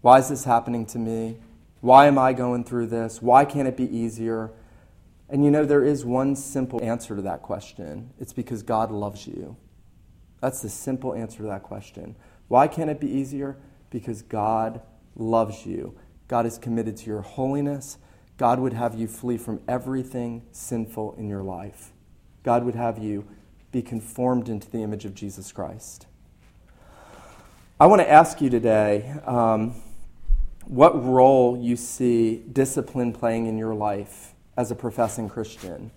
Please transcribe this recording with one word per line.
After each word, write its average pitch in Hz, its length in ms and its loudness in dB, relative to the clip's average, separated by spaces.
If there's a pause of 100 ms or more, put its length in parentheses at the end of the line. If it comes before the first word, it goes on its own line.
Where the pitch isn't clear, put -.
Why 127 180 10
is 131 100 0
this 139 160 -6
happening 117 420 0
to 117 120 -10
me? 113 380 -6 (440)
Why 131 240 10
am 139 120 6
I 131 140 4
going 123 320 -4
through 117 240 -4
this? 113 340 -6
Why 123 220 8
can't 143 240 -2
it 127 80 -4
be 127 180 -4
easier?" 113 580 -4 (800)
And 143 140 0
you 147 80 6
know, 151 140 4
there 143 180 4
is 135 220 0
one 135 320 -2
simple 127 440 -6
answer 117 340 -6
to 101 80 -8
that 92 180 -8
question. 95 800 -12
It's - 120 -14
because 113 320 -8
God 110 260 -2
loves 101 380 -8
you. - 300 -14 (840)
That's 131 220 -6
the 107 80 -10
simple 131 440 -8
answer 113 260 -10
to 104 40 -10
that 98 200 -8
question. 98 520 -16 (320)
Why 131 200 6
can't 160 240 -4
it 147 80 -6
be 147 100 -4
easier? 139 480 -6 (320)
Because 110 320 -10
God 110 600 -2 (340)
loves 110 500 -2
you. 92 300 -10 (320)
God 117 180 0
is 117 140 -6
committed 113 380 -4
to - 100 -16
your 104 140 -6
holiness. 139 760 -6 (400)
God 127 220 2
would 127 140 -2
have 117 200 -4
you 113 140 -6
flee 117 300 -6
from 110 300 -8
everything 123 840 -6
sinful 110 680 -8
in 107 100 -10
your 98 140 -6
life. 95 500 -12 (520)
God 120 200 2
would 120 120 -4
have 117 240 -4
you 104 260 -6 (460)
be 123 100 -4
conformed 120 680 -4
into 107 220 -10
the 113 140 -6
image 104 220 -8
of 98 100 -12
Jesus 98 360 -14
Christ. - 540 -14 (1700)
I 147 80 10
want 196 140 8
to - 100 4
ask 156 300 8
you 131 100 2
today, 110 600 2 (140)
um, 113 480 0 (920)
what 135 380 6
role 127 540 6
you 120 180 -2
see 117 760 0
discipline 127 600 -2
playing 113 340 -2
in 110 100 -4
your 110 160 -4
life 104 600 -6 (220)
as 117 120 -2
a 120 60 -4
professing 110 540 -4
Christian. 104 680 -12